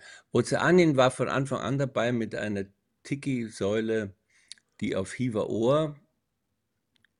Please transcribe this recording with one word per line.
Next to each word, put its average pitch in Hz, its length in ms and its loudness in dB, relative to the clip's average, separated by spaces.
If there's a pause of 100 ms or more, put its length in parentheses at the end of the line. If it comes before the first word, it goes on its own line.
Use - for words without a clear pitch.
(320)
Ozeanien 151 640 4
war 131 140 6
von 120 180 -4
Anfang 131 320 -2
an 123 160 -4
dabei 123 340 0
mit 113 240 -4
einer 101 300 -4 (380)
Tiki-Säule, 110 1080 -2 (680)
die 107 140 -2
auf 95 180 -4
Hiva 113 300 -2
Oa 143 520 0 (1200)